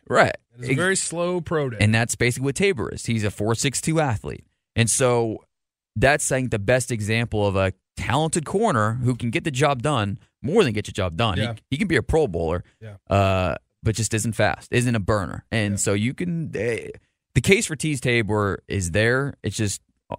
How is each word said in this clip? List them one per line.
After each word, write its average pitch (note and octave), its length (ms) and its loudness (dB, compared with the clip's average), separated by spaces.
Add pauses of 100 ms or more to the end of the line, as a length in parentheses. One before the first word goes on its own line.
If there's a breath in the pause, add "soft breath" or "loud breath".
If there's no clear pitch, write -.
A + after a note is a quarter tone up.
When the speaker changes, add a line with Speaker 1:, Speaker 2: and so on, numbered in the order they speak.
Speaker 1:
Right. G3 260 4 (240)
Speaker 2:
It's B2 100 -8
a - 20 2
Speaker 1:
Ex- C3+ 60 2
Speaker 2:
very F3+ 200 2
slow F3 440 -2
pro D3+ 300 -2
day. G#2+ 100 -8
Speaker 1:
And G#2 120 4
that's A2+ 220 0
basically B2 320 -2
what C#3 80 -2
Tabor F3+ 400 -2
is. - 120 -12
He's A2+ 180 -2
a G2+ 60 0
four G#2+ 260 -2
six - 240 -2
two D#3+ 200 0
athlete. G#2+ 440 -4 (320)
And A2+ 120 4
so A#2+ 560 2 (520)
that's, C3+ 340 4
I C#3 80 0
think, B2+ 140 -4
the G#2+ 80 0
best B2 320 2
example A2 540 0
of F#2+ 100 2
a F#2+ 160 2 (240)
talented D#3 480 0
corner C3 580 2
who B2 140 0
can A#2+ 140 -4
get - 120 -2
the E3 80 -2
job C3+ 320 2
done, A2+ 380 0 (200)
more F#3 220 2
than B2+ 100 2
get G#2 140 -4
your F#2+ 60 -12
job F2+ 240 -2
done. A2 220 0
Speaker 2:
Yeah. A#2+ 160 -2
Speaker 1:
He, - 60 -16 (100)
he D#3 60 -2
can F#3 120 -2
be D#3+ 80 2
a G#2+ 60 2
Pro D3+ 260 2
Bowler, E2+ 340 -2 (180 loud breath)
Speaker 2:
Yeah. G#2 160 -16 (140)
Speaker 1:
uh, F#2+ 460 2 (260)
but A2 140 0
just A2 180 -2
isn't A2 200 -2
fast, - 380 0
isn't A#2+ 220 2
a A2 60 0
burner. F2+ 500 -2
And G#2 220 0
Speaker 2:
Yeah. G2 60 -2
Speaker 1:
so G2+ 160 0
you A2 200 -2
can, E3+ 400 -6
eh, G#2 360 -4 (440)
the B2+ 60 4
case G3 260 4
for E3 80 -6
Teez D3 240 -2
Tabor G#2 720 0
is F2+ 240 -2
there. A#2+ 500 2
It's - 140 -4
just, G#2 260 -2 (360)